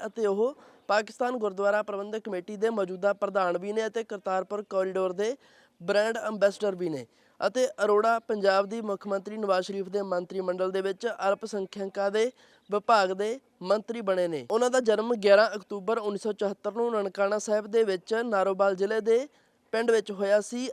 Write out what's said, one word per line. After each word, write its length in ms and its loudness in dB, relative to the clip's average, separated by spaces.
ਅਤੇ 200 -4
ਉਹ 300 0
ਪਾਕਿਸਤਾਨ 480 0
ਗੁਰਦੁਆਰਾ 460 0
ਪ੍ਰਬੰਧਕ 400 -8
ਕਮੇਟੀ 340 -8
ਦੇ 120 0
ਮੌਜੂਦਾ 440 0
ਪ੍ਰਧਾਨ 440 0
ਵੀ 160 -4
ਨੇ 140 0
ਅਤੇ 160 -4
ਕਰਤਾਰਪੁਰ 600 -4
ਕੋਰੀਡੋਰ 480 0
ਦੇ 220 -2
ਬ੍ਰਾਂਡ 380 2
ਅੰਬੈਸਡਰ 560 0
ਵੀ 140 -4
ਨੇ 160 -6
ਅਤੇ 280 2
ਅਰੋੜਾ 360 4
ਪੰਜਾਬ 460 2
ਦੀ 160 -6
ਮੁੱਖ 260 -6
ਮੰਤਰੀ 300 -4
ਨਵਾਜ਼ 280 0
ਸ਼ਰੀਫ 240 -6
ਦੇ 140 -4
ਮੰਤਰੀ 380 -4
ਮੰਡਲ 300 -2
ਦੇ 100 -2
ਵਿੱਚ 260 -6
ਅਲਪ 380 -2
ਸੰਖਿਅਕਾਂ 640 -6
ਦੇ 200 0
ਵਿਭਾਗ 420 2
ਦੇ 280 -4
ਮੰਤਰੀ 380 -2
ਬਣੇ 260 0
ਨੇ। 240 -4
ਉਹਨਾਂ 180 2
ਦਾ 120 2
ਜਨਮ 340 2
ਗਿਆਰਾਂ 400 6
ਅਕਤੂਬਰ 420 -4
ਉੱਨੀ 200 -4
ਸੌ 160 -4
ਚੁਹੱਤਰ 400 -4
ਨੂੰ 200 -2
ਨਨਕਾਣਾ 460 0
ਸਾਹਿਬ 280 -2
ਦੇ 160 2
ਵਿੱਚ 320 -2
ਨਾਰੋਵਾਲ 600 2
ਜ਼ਿਲ੍ਹੇ 260 0
ਦੇ 260 2
ਪਿੰਡ 180 2
ਵਿੱਚ 200 2
ਹੋਇਆ 300 2
ਸੀ 320 -6